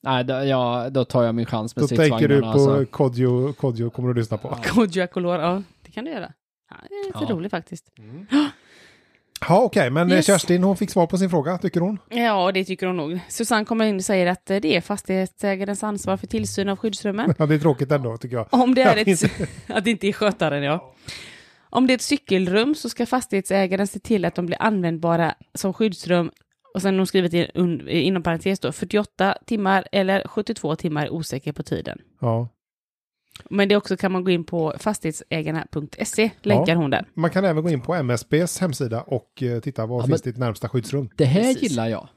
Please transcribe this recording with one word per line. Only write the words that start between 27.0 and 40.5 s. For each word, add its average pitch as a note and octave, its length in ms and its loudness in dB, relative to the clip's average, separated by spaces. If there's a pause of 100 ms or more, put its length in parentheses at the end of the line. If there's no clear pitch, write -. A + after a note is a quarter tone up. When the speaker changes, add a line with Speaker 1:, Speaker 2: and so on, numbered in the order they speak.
Speaker 3:
skrivit F3 260 2
i, E3+ 220 2
un-, E3+ 340 0
inom F3 340 0
parentes F3 360 -2
då, B2+ 120 -2
fyrtioåtta G3 760 -2
timmar F#3+ 460 0
eller F#3+ 360 0
sjuttiotvå G3+ 480 -4
timmar, D3+ 340 -4
osäker D3+ 440 -6
på D3+ 100 -8
tiden. - 340 -6 (240)
Speaker 2:
Ja. A#2 280 0 (1000)
Speaker 3:
Men G3+ 200 2
det G#3 60 6
också G3 220 0
kan F#3+ 140 -2
man F#3 120 -2
gå F#3 80 2
in E3+ 120 2
på D#3+ 360 -2
fastighetsägarna D#3+ 920 -4
punkt D3 240 -8 (120)
se, A3 240 0 (100)
länkar A#2+ 320 4
Speaker 2:
Ja. E3+ 60 4
Speaker 3:
hon C#3+ 100 2
där. - 240 0
Speaker 2:
Man D#3+ 160 0
kan F#3+ 160 0
även D#3 180 2
gå F3 60 0
in C3+ 120 0
på D#3 120 -4
M C#3 160 -2
S A#2+ 200 -2
B:s E3 300 0
hemsida B2+ 420 -2
och, - 420 -6
eh, A#2+ 160 -2
titta, A#2 260 -6
var B2 160 -4
Speaker 1:
Ja, B2 60 0
Speaker 2:
finns D#3+ 180 2
Speaker 1:
men B2+ 60 -4
Speaker 2:
ditt A2+ 80 -12
närmsta A#2 300 -4